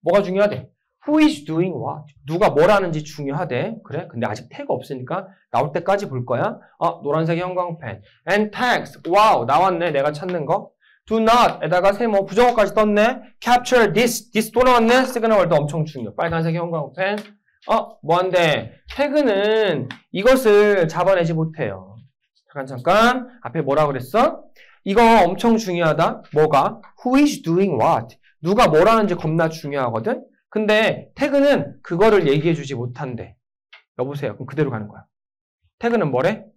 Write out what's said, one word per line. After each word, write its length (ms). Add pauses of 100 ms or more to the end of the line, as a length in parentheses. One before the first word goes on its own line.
뭐가 220
중요하대? 460 (380)
Who 180
is 200
doing 280
what? 400 (140)
누가 220
뭘 200
하는지 340
중요하대. 840
그래? 240
근데 180
아직 220
태그 240
없으니까 540 (240)
나올 200
때까지 380
볼 160
거야. 320 (200)
어, 240
노란색 380
형광펜. 640 (280)
And 260
tags. 540
와우, 360
나왔네. 460
내가 200
찾는 340
거. 260 (340)
Do 140
not. 460
에다가 280
세모. 320
부정어까지 500
떴네. 460 (180)
Capture 540
this. 380
This 200
또 120
나왔네. 420
시그널 320
월드 160
엄청 320
중요. 300
빨간색 380
형광펜. 600 (520)
어, 360
뭐한데? 720 (200)
태그는 960 (220)
이것을 760
잡아내지 460
못해요. 640 (560)
잠깐, 140
잠깐. 640 (120)
앞에 200
뭐라 260
그랬어? 560 (400)
이거 400
엄청 340
중요하다. 680 (100)
뭐가? 480 (240)
Who 160
is 200
doing 400
what? 360 (240)
누가 260
뭘 200
하는지 280
겁나 340
중요하거든? 760 (240)
근데 680
태그는 680
그거를 440
얘기해주지 480
못한대. 600 (640)
여보세요. 340
그럼 140
그대로 240
가는 160
거야. 180 (760)
태그는 300
뭐래? 360 (120)